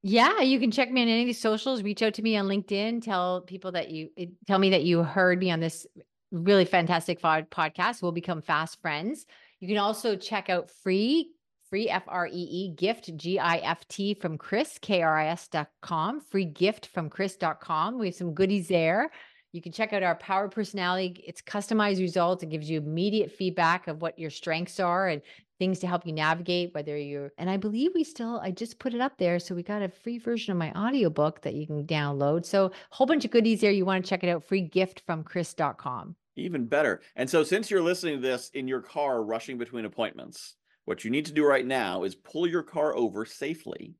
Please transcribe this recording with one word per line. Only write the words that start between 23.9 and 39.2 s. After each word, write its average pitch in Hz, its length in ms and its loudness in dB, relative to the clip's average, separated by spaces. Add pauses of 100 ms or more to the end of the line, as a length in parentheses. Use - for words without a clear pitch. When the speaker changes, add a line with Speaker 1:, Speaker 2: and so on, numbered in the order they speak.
Speaker 1:
what 165 160 -6
your 160 120 -8
strengths 170 500 -6
are 185 280 2
and 151 140 -2 (360)
things 185 200 0
to 185 80 -6
help 175 200 -2
you 160 60 -6
navigate, 175 640 0
whether 147 240 -6
you're, 143 400 -8
and 170 100 -4
I 196 100 0
believe 220 360 0
we 330 80 2
still, 233 400 -6
I 190 80 -4
just 226 280 -10
put 247 160 -4
it 240 60 -2
up 277 180 -2
there. 175 200 2
So 175 160 -6
we 175 80 -6
got 208 200 -4
a 190 60 -2
free 233 300 -8
version 226 340 -4
of 180 60 0
my 160 140 -2
audiobook 185 680 2
that - 120 -4
you 151 120 -6
can 151 200 -6
download. 147 600 0
So 196 200 4
a 185 60 -2 (180)
whole 262 160 2
bunch 302 180 2
of 226 60 -4
goodies 226 300 4
there. 208 100 6
You 196 140 4
wanna 190 180 2
check 180 220 -2
it 180 40 2
out, 170 160 0
free 190 180 0
gift 185 440 0
from 160 160 -4
kris - 320 -6
dot 147 240 -2
com. 127 380 -10 (200)
Speaker 2:
Even 147 300 -4
better. 139 340 2 (160)
And 127 140 -2
so 160 140 6
since 196 260 0
you're 190 120 4
listening 170 340 0
to 127 100 -4
this 127 280 -2
in 131 140 -4
your 127 120 -2
car, 135 420 -2